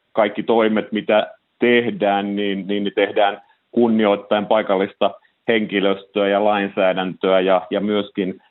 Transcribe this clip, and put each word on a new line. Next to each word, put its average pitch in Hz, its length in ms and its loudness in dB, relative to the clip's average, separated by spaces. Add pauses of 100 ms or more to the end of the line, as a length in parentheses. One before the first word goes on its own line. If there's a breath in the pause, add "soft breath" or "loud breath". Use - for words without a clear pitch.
(120)
kaikki 107 300 -2
toimet, 110 500 0
mitä 107 420 0 (240)
tehdään, 104 760 0
niin, 98 300 -4
niin 101 180 -2
ne 98 60 -4
tehdään 101 520 0 (280 soft breath)
kunnioittaen 107 760 2
paikallista 98 640 0 (380 soft breath)
henkilöstöä 101 800 -2
ja 101 160 2
lainsäädäntöä 95 960 0
ja, 92 300 0
ja 98 100 -4
myöskin 101 720 -4